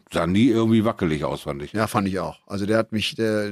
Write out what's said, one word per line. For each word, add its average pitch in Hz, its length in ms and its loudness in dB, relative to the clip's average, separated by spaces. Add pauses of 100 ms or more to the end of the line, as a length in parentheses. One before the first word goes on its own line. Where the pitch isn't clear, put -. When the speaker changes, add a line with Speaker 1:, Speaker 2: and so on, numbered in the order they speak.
(100)
Speaker 1:
Sah 85 160 0
nie 104 220 4
irgendwie 113 380 4
wackelig 78 380 0
aus, 71 180 -4
fand 71 200 -6
ich. - 120 -10
Speaker 2:
Ja, 110 120 0
fand 101 220 0
ich 92 120 -4
auch. 80 260 -8
Also 98 180 -6
der 110 140 2
hat 113 120 -2
mich, 104 260 -4
der, 107 360 -2